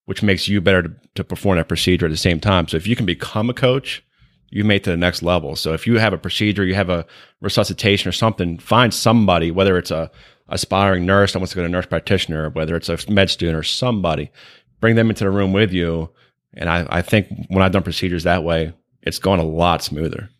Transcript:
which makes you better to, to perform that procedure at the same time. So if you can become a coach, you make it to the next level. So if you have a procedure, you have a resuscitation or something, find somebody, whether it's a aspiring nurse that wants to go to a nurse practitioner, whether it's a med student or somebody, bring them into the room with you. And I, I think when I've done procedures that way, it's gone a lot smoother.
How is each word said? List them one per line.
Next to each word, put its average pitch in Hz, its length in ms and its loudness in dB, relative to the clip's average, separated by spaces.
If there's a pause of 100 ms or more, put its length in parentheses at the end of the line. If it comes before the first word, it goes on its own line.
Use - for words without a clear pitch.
which - 160 -6
makes 98 260 2
you 101 140 2
better 92 200 4
to, 82 100 -8 (240)
to 101 80 -4
perform 92 340 0
that 80 100 -2
procedure 87 380 2
at 80 60 -2
the 80 40 -4
same 85 240 0
time. 90 280 2
So - 100 -4
if 85 80 -4
you 113 100 0
can 120 100 -2
become 107 440 -4
a 127 40 -6
coach, 131 480 -2 (480)
you 104 140 -2
make 101 180 2
it - 20 -20
to 98 60 -2
the 85 60 0
next 87 260 0
level. 82 340 -2
So 80 180 -4
if - 120 -6
you 113 120 4
have 107 160 2
a 80 40 -6
procedure, 101 460 -2
you 92 100 0
have 95 160 0
a 85 140 -2 (380)
resuscitation 101 640 0
or 87 40 -4
something, 92 460 -2
find 113 360 2
somebody, 95 560 4
whether 95 260 4
it's 85 140 -2
a 80 200 -4 (380)
aspiring 95 580 0
nurse 98 260 4
that 95 80 -4
wants 92 120 -6
to - 40 -10
go 90 60 -4
to 85 40 -2
a 85 40 -4
nurse 90 160 -2
practitioner, 80 640 -2
whether 80 260 -4
it's 80 140 -6
a 82 80 -2 (120)
med 98 200 4
student 82 280 -2
or 78 40 -4
somebody, 87 680 -2 (480)
bring 113 160 2
them 113 160 4
into 104 140 -4
the 98 60 2
room 98 220 0
with 98 200 2
you. 82 380 -2 (460)
And 85 120 -6
I, 85 200 0
I 87 140 0
think 107 240 2 (220)
when 95 140 2
I've 92 100 4
done 95 100 2
procedures 87 420 -4
that 87 200 2
way, 82 280 0 (300)
it's - 160 -6
gone 95 220 2
a 82 40 0
lot 80 380 2
smoother. 80 460 -6 (100)